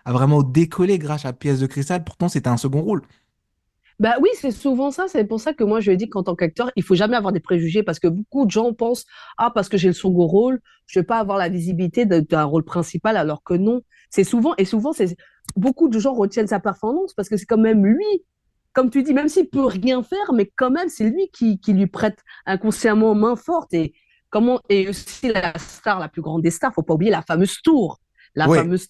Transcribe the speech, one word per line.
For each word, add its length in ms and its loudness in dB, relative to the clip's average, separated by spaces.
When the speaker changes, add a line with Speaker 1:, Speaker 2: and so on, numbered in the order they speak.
Speaker 1:
a 80 -4
vraiment 300 4
décollé 560 2
grâce 280 -6
à 60 -6
Piège 280 -2
de 60 -2
cristal. 360 -4
Pourtant, 260 -4
c'était 200 -4
un 80 2
second 240 -2
rôle. 220 -2
Speaker 2:
Bah 240 2
oui, 60 6
c'est 120 -4
souvent 400 -2
ça. 180 -4
C'est 160 0
pour 160 -4
ça 140 -4
que 100 -2
moi, 160 2
je 120 0
dis 160 0
qu'en 140 -6
tant 120 -4
qu'acteur, 420 -2
il 60 0
faut 120 2
jamais 220 2
avoir 160 -2
des 80 -2
préjugés 420 0
parce 160 -4
que 100 2
beaucoup 360 -2
de 60 2
gens 240 0
pensent, « 320 -4
Ah, 120 2
parce 180 -2
que 100 0
j'ai 100 4
le 60 2
second 320 2
rôle, 340 2
je 140 -2
vais 40 2
pas 140 0
avoir 200 -2
la 100 -2
visibilité 560 -2
de, 160 2
d'un 240 0
rôle 200 0
principal », 540 -2
alors 240 -2
que 120 -2
non. 260 0
C'est 140 2
souvent, 340 0
et 80 2
souvent, 260 -2
c'est, 240 -2
beaucoup 320 2
de 100 0
gens 140 0
retiennent 340 -2
sa 140 -2
performance 540 -4
parce 140 -8
que 100 -2
c'est 80 -14
quand 120 2
même 280 4
lui 180 2
comme 140 2
tu 120 0
dis, 120 0
même 140 2
s'il 200 0
peut 160 -2
rien 380 0
faire, 320 -4
mais 200 0
quand 160 0
même, 200 -2
c'est 180 -2
lui 240 -2
qui, 260 0
qui 140 -2
lui 140 2
prête 320 -4
inconsciemment 720 0
main 200 2
forte. 380 -6
Et 220 -2
comment, 400 0
et 220 2
aussi 420 -8
la 260 -2
star, 400 -6
la 120 -8
plus 100 -12
grande 220 -4
des 80 2
stars, 240 -4
faut 80 -2
pas 100 -2
oublier 180 0
la 120 0
fameuse 420 0
tour. 360 2
La 120 0
Speaker 1:
Oui. 120 6
Speaker 2:
fameuse 320 -2